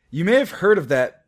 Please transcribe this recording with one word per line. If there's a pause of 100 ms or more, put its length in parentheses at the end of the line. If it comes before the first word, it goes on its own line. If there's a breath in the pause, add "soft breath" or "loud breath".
(120)
You
may
have (100)
heard
of
that,